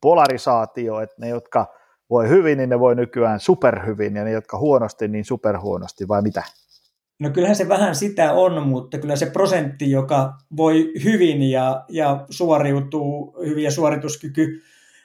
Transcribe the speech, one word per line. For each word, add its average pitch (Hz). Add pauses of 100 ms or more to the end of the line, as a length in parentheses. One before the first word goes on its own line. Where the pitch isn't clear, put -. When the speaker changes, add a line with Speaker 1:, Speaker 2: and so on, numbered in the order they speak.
Speaker 1:
polarisaatio, 123
että 107
ne, 120
jotka 120 (440)
voi 117
hyvin, 160
niin 131
ne 123
voi 123
nykyään 117
superhyvin 104
ja 104
ne, 110
jotka 110
huonosti, 117
niin 107
superhuonosti 98
vai 101
mitä? 101 (760)
Speaker 2:
No 147
kyllähän 180
se 185
vähän 185
sitä 170
on, 170
mutta 131
kyllä 143
se 147
prosentti, 156
joka 135 (240)
voi 160 (120)
hyvin 175
ja, 131
ja 143
suoriutuu 147
hyvin 151
ja 147
suorituskyky 151 (440)